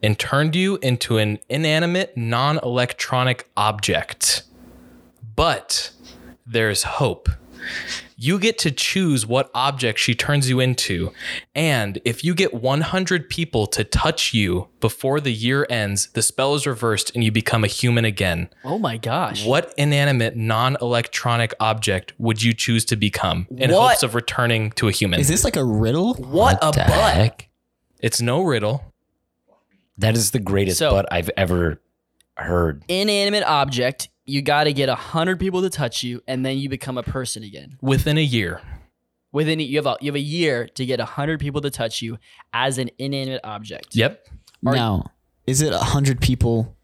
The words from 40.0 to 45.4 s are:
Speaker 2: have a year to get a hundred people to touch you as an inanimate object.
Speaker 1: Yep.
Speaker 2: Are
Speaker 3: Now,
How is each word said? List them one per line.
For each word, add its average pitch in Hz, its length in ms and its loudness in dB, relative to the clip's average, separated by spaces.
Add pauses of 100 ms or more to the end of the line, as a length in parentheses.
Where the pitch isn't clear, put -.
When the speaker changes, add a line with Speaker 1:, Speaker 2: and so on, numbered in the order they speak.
Speaker 2:
have 143 60 -4
a 147 40 0
year 147 560 -2
to 131 100 -4
get 123 160 -2
a 113 40 -2
hundred 147 360 -4
people 143 180 -4
to 143 100 -4
touch 117 320 -6
you 113 160 -8 (360)
as 127 240 0
an 127 200 -4
inanimate 135 460 -6
object. 107 540 -14
Speaker 1:
Yep. - 280 0 (400)
Speaker 2:
Are 123 80 2
Speaker 3:
Now, 113 380 0 (340)